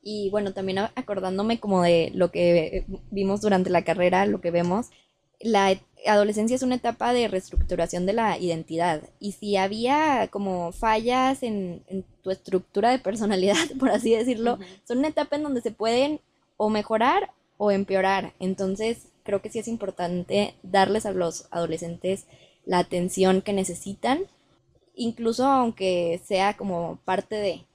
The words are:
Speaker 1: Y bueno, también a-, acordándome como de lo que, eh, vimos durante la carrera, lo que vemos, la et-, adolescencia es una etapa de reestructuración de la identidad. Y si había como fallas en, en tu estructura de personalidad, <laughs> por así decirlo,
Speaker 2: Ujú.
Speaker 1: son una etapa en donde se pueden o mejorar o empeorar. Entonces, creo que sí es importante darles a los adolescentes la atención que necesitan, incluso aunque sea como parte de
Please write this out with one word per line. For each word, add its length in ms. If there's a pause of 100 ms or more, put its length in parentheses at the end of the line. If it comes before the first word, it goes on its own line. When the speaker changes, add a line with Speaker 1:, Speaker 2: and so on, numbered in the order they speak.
Speaker 1:
Y 280
bueno, 220
también 260
a-, 180
acordándome 640
como 220
de 320
lo 160
que, 360 (120)
eh, 80 (240)
vimos 300
durante 300
la 140
carrera, 420
lo 160
que 80
vemos, 380 (520)
la 320
et-, 80 (260)
adolescencia 500
es 60
una 120
etapa 400
de 140
reestructuración 760
de 80
la 260
identidad. 640 (160)
Y 140
si 240
había 760
como 420
fallas 720
en, 440
en 180 (180)
tu 80
estructura 600
de 80
personalidad, 580 (120)
<laughs> 100
por 120
así 240
decirlo, 400
Speaker 2:
Ujú. 100 (220)
Speaker 1:
son 120
una 100
etapa 280
en 80
donde 180
se 80
pueden 500 (380)
o 100
mejorar 640 (260)
o 140
empeorar. 720
Entonces, 680 (160)
creo 180
que 80
sí 120
es 80
importante 960
darles 440
a 60
los 380
adolescentes 760 (400)
la 120
atención 640
que 140
necesitan, 720 (680)
incluso 520
aunque 800
sea 300
como 480
parte 320
de 280 (100)